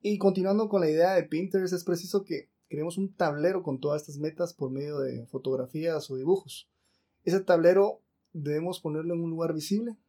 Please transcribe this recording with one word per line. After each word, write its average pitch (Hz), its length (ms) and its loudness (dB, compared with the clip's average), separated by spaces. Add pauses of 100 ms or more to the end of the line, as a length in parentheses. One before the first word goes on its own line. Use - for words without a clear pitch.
Y 208 160 0
continuando 196 520 2
con 196 120 2
la 160 80 4
idea 170 240 4
de 175 100 4
Pinterest, 185 500 -2
es 175 100 -4
preciso 180 400 -2
que 147 260 -8 (180)
creemos 165 300 -6
un 196 160 -4
tablero 160 500 0
con 135 160 -4
todas 147 220 -2
estas 147 160 -14
metas 156 360 -4
por 131 180 -6
medio 143 280 -6
de 123 280 -6
fotografías 139 840 -4
o 135 60 -6
dibujos. 175 520 -2 (560)
Ese 180 160 2
tablero 185 600 6 (320)
debemos 156 480 -4
ponerlo 160 320 -4
en 170 80 -2
un 165 80 -4
lugar 165 240 -2
visible 214 440 -2 (120)